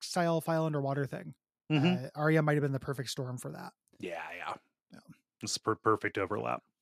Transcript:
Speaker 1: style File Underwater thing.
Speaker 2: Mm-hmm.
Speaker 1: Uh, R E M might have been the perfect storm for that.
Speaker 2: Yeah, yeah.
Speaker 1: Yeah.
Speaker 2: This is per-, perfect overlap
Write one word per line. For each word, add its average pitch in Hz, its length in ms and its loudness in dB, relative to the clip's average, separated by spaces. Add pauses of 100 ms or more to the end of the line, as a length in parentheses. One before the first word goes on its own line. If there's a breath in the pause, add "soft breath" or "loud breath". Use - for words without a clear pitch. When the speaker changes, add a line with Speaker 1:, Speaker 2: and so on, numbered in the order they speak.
Speaker 1:
style 170 400 2
File 160 260 0
Underwater 139 400 0
thing. - 280 -10 (360)
Speaker 2:
Mm-hmm. 156 360 4
Speaker 1:
Uh, - 80 -8
R 151 160 2
E 160 80 6
M 156 60 6
might 151 100 4
have 143 80 2
been 143 100 0
the 135 80 -2
perfect 131 300 -6
storm 127 280 -6
for 139 140 -10
that. - 200 -12 (260)
Speaker 2:
Yeah, - 220 -8 (160)
yeah. - 180 -6 (380)
Speaker 1:
Yeah. - 60 -18 (420)
Speaker 2:
This 104 120 -6
is - 60 -2
per-, 110 180 0
perfect 107 420 2
overlap 95 440 -2 (200)